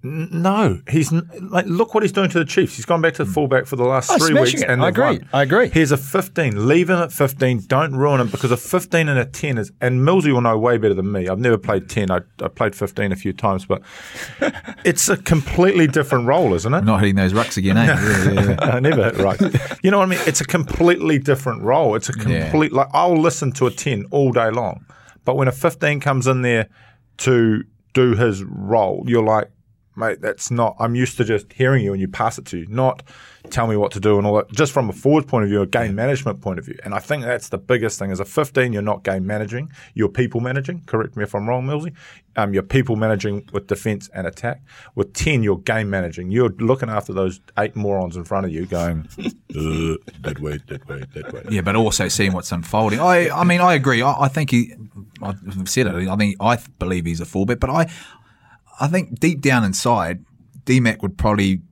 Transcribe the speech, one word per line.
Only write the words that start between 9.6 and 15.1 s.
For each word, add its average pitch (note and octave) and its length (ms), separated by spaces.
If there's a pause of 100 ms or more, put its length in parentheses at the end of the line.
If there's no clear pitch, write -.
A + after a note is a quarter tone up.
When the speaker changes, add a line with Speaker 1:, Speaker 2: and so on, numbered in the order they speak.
Speaker 1:
and B2+ 220
Millsy D3+ 300
will B2 100
know A2+ 160
way A#2+ 180
better G#2+ 180
than F#2+ 160
me. F#2+ 180
I've F#2+ 100
never A#2 180
played G2 320
ten. G2 220
I, F2 100 (220)
I - 60
played - 280
fifteen G2+ 340
a F#2+ 60
few F#2+ 160
times, G2 320
but - 160 (580)
Speaker 2:
<laughs> - 460
Speaker 1:
it's - 240
a G3+ 80